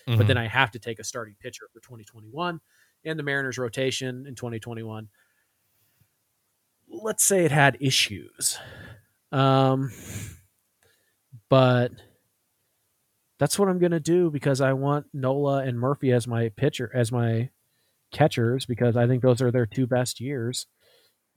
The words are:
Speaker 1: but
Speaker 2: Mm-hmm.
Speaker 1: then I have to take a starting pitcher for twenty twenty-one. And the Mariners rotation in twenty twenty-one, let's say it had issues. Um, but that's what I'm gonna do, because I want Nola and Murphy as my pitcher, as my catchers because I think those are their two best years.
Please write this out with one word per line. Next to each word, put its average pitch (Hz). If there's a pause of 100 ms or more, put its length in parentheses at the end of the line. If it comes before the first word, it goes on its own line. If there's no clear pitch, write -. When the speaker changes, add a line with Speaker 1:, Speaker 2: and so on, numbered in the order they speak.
Speaker 1:
but 123
Speaker 2:
Mm-hmm. 107
Speaker 1:
then 127
I 117
have 123
to 117
take 117
a 104
starting 107
pitcher 117
for 113
twenty 113
twenty-one. 143 (460)
And 156
the 147
Mariners 139
rotation 127
in 135
twenty 117
twenty-one, 110 (1800)
let's 214
say 185
it 139
had 139
issues. - (760)
Um, 135 (1600)
but 127 (1500)
that's -
what 202
I'm 180
gonna 170
do, 170
because 139
I 135
want 139
Nola 139
and 123
Murphy 131
as 120
my 117
pitcher, 131
as 117
my 117 (600)
catchers 131
because 120
I 120
think 123
those 123
are 123
their 120
two 131
best 123
years. 127 (720)